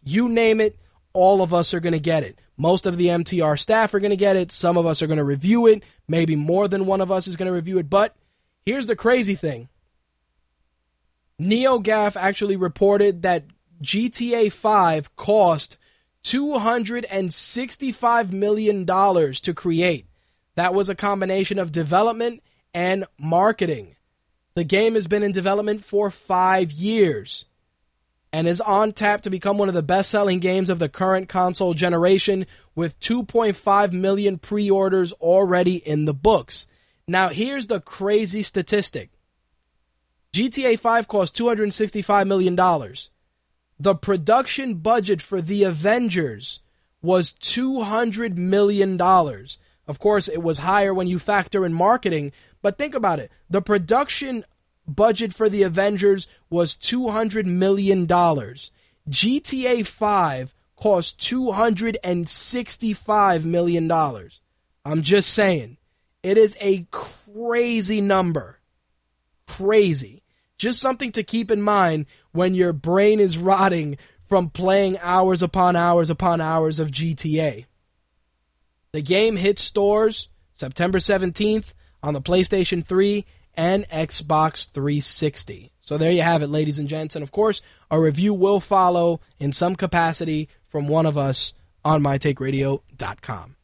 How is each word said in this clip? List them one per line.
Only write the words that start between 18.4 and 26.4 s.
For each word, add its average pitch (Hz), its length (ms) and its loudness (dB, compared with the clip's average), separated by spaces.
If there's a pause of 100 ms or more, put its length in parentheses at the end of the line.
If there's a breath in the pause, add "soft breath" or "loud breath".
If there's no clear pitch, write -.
dollars 185 560 2
to 175 120 -4
create. 165 540 -2 (480)
That 175 180 0
was 196 160 0
a 190 60 -6
combination 196 640 -2
of 170 120 -6
development 220 680 -2 (320)
and 185 320 -2 (140)
marketing. 165 760 0 (600)
The 170 80 -2
game 214 320 2
has 202 100 0
been 202 160 -2
in 202 100 -2
development 202 540 -2
for 202 240 0
five 185 640 0